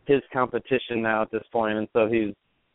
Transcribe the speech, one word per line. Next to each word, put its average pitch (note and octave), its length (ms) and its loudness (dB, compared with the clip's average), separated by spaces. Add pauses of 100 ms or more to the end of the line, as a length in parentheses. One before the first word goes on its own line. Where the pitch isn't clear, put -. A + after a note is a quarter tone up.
his C#3 140 4 (140)
competition A#2+ 680 -2
now A2 220 0
at A2 80 -4
this G#2+ 200 -6
point, G#2+ 280 0
and G#2+ 160 -4
so A2 140 4
he's A2 260 0 (400)